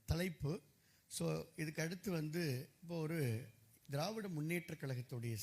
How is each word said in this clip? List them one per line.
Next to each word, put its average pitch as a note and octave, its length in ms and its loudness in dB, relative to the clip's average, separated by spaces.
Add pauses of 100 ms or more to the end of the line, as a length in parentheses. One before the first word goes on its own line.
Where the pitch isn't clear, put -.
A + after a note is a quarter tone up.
தலைப்பு. E3 540 2 (480)
So, D#3+ 340 0 (160)
இதுக்கு D#3 260 0
அடுத்து F3+ 280 -2
வந்து, D#3 580 2 (120)
இப்போ E3+ 180 -4
ஒரு C#3+ 460 2 (460)
திராவிட G3+ 360 0
முன்னேற்ற E3 540 0
கழகத்துடைய B2 600 -2